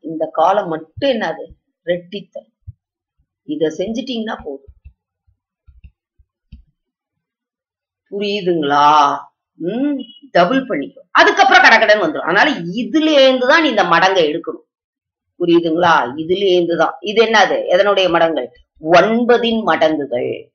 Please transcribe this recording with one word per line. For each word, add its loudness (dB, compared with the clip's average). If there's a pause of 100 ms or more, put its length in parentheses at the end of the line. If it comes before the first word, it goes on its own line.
இந்த -6 (160)
காலம் 2
மட்டும் -6
என்னது? -6 (420)
ரெட்டித்தல். -10 (1040)
இத -2
செஞ்சிட்டீங்கன்னா -8
போதும். -16 (3250)
புரியுதுங்களா? -2 (760)
ம், -4 (380)
double 2
பண்ணிக்கோ. -8 (180)
அதுக்கப்புறம் 2
கடகடன்னு 2
வந்துரும். -6
அதனால 0 (320)
இதுல -2 (160)
இருந்து 2
தான் 4
நீ 0
இந்த 0
மடங்கை 2
எடுக்கணும். -10 (760)
புரியுதுங்களா? 2 (260)
இதுல -2 (100)
இருந்து 0
தான். 0 (140)
இது 0
என்னது? 2 (160)
எதனுடைய 2
மடங்குகள்? 0 (500)
ஒன்பதின் 0
மடங்குகள். -2 (240)